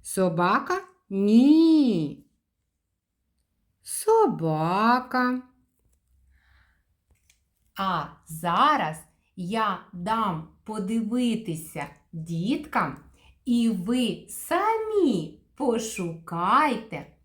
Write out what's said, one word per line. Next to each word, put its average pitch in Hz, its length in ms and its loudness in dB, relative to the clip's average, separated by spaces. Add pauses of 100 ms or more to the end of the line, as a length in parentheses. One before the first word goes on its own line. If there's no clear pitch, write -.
Собака? 190 800 0 (260)
Ні. 240 1120 4 (1600)
Собака. 240 1600 0 (2250)
А 180 280 -2 (220)
зараз 175 680 0 (400)
я 196 440 -4 (120)
дам 180 560 -4 (160)
подивитися 214 1200 -4 (260)
діткам, 170 840 -4 (460)
і 233 260 2
ви 208 580 -2
самі 392 1120 -2 (140)
пошукайте 202 1700 -2